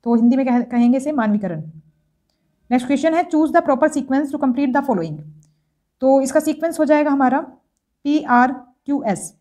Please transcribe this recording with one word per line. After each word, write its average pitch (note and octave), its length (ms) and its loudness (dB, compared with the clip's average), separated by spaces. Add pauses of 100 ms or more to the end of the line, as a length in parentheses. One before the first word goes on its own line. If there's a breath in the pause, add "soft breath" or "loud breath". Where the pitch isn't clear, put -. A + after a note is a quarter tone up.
तो A#3 100 0
हिंदी A#3+ 220 4
में C4 100 0
कह-, A#3+ 240 0
कहेंगे A#3+ 260 2
इसे C#4 160 -4
मानवीकरण। G#3 480 -2 (1080)
नेक्स्ट B3 160 0
क्वेश्चन D4 280 0
है, F4 160 0
"Choose D#4 220 2
the E4 140 2
proper D4 260 2
sequence C#4 380 -2
to D4 100 -8
complete C4 320 0
the C#4 100 0
following।" E3 380 -4 (800)
तो C4+ 200 4
इसका C4+ 200 0
सीक्वेंस D#4+ 400 -4
हो D#4 40 4
जाएगा D4 260 2
हमारा C#4 300 2 (640)
पीआरक्यूएस B3+ 1300 -2 (100)